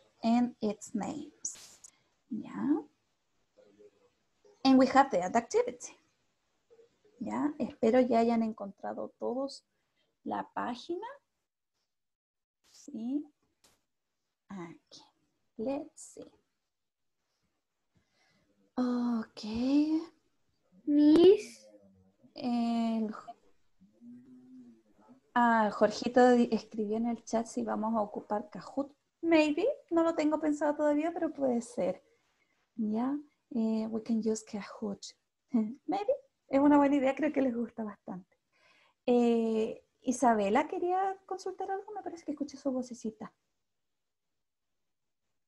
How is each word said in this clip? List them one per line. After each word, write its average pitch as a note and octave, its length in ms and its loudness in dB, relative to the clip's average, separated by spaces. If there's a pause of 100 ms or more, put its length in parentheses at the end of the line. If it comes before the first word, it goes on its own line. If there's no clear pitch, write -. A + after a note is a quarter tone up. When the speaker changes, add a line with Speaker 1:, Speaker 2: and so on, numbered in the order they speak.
(240)
Speaker 1:
and A#3+ 380 2
its - 340 -6
names, - 840 -12 (520)
¿ya? A#3+ 520 -4 (1800)
And C4 160 8
we C4 80 6
have C4+ 240 4
the F3+ 100 0
activity. A#3 720 -2 (1200)
¿Ya? B3 380 -4
Espero A#3 440 0
ya A#3+ 180 2
hayan A#3 240 2
encontrado G#3+ 720 -10
todos C4 480 -8 (600)
la G#3 280 -8
página. B3 540 -8 (1600)
Sí. C4 540 -8 (1300)
Aquí. F3 520 -16 (540)
Let's C#4 460 -8
see. - 300 -20 (2500)
Ok. A#3+ 680 -2 (1400)
Speaker 2:
Miss. D#4 840 6 (680)
Speaker 1:
El, A#3 840 -2 (2250)
ah, A3+ 380 4
Jorgito A#3+ 600 4
di-, A#3+ 200 6
escribió G#3+ 460 -4
en A#3 80 -2
el A#3 180 -6
chat A3+ 220 -4
si A#3 180 -6
vamos G#3+ 320 -4
a A3 60 0
ocupar G#3 480 -6
Kahoot. - 420 -8 (300)
Maybe. D#4+ 440 2 (260)
No E4 120 2
lo E4 100 2
tengo D#4 280 0
pensado D4 340 0
todavía, D4+ 380 0
pero E4 180 -4
puede C4 300 -2
ser. F#3 420 -6 (720)
¿Ya? A#3 420 -2 (340)
Eh, A3 360 -2
we A3 160 -6
can A3+ 140 -2
use G#3+ 260 -2
Kahoot. - 640 -10 (460)
<laughs> - 0 - (360)
Maybe. G#4 260 -2 (360)
Es C4+ 100 2
una D4 180 6
buena C#4+ 200 4
idea, C4+ 180 0
creo D4+ 180 -2
que C4+ 80 0
les B3+ 140 0
gusta A3+ 280 -6
bastante. F#3+ 540 -14 (680)
Eh, A3+ 760 2 (180)
Isabela A#3 680 2
quería F#4+ 580 -2
consultar F#4+ 460 -8
algo, G4 220 -8
me G4 100 -12
parece - 220 -12
que C#4+ 80 -6
escuché C#4+ 240 -8
su C#4 140 -4
vocecita. A#3+ 640 -8 (2250)